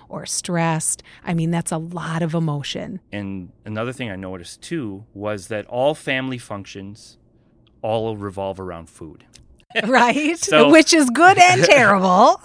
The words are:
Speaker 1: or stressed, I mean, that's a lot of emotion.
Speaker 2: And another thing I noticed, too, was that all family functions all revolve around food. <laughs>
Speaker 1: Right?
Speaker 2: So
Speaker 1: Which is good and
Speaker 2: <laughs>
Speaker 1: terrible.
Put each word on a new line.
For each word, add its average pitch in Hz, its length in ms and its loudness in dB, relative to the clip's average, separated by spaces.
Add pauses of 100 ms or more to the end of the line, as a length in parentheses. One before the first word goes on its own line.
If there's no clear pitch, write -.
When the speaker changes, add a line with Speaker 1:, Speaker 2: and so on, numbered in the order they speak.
Speaker 1:
or - 200 -14
stressed, 165 760 -4 (220)
I 175 100 -6
mean, 165 160 -2
that's 170 220 -4
a 170 80 -4
lot 165 420 -8
of 165 140 -2
emotion. 165 640 -6 (120)
Speaker 2:
And 98 400 -10 (140)
another 110 260 -6
thing 123 200 -10
I 92 40 -10
noticed, 92 460 -14
too, 110 440 -10 (100)
was 101 320 -8
that 104 180 -8
all 135 300 -2
family 131 420 -6
functions 101 800 -16 (640)
all 110 360 -4
revolve 98 420 -8
around 85 300 -14
food. - 400 -20
<laughs> - 60 -20 (520)
Speaker 1:
Right? 262 520 2
Speaker 2:
So 311 320 4
Speaker 1:
Which 320 220 8
is 294 180 4
good 359 280 6
and 359 240 6
Speaker 2:
<laughs> - 20 6
Speaker 1:
terrible. 208 800 4